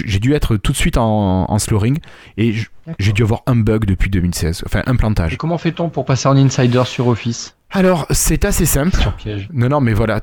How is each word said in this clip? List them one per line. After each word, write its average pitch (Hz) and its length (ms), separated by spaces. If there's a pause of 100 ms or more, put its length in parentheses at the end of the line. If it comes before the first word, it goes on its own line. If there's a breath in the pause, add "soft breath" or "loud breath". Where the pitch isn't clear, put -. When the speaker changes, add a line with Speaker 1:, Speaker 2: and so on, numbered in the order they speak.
Speaker 1:
j'ai 98 140
dû 127 160
être 127 240
tout 143 140
de - 40
suite 156 220
en, 104 520
en 107 80
slow 107 200
ring 123 200 (380 loud breath)
et 110 160
j-, 110 140 (200)
Speaker 2:
D'accord. 165 120
Speaker 1:
j'ai 101 140
dû 104 100
avoir 110 240
un 127 100
bug 110 300
depuis 95 240
deux 95 100
mille 87 140
seize, - 320
enfin 104 200
un 127 100
plantage. 95 360
Speaker 2:
Et - 60
comment 165 180
fait-on 165 320
pour 139 160
passer 139 240
en 135 80
insider 127 480
sur 120 220
Office ? 117 500 (140)
Speaker 1:
Alors, 185 400
c'est 151 340
assez 190 220
simple. 147 340
Speaker 2:
Sur 104 140
piège. 104 400
Speaker 1:
Non, 123 160
non, 147 100
mais 117 140
voilà, 110 280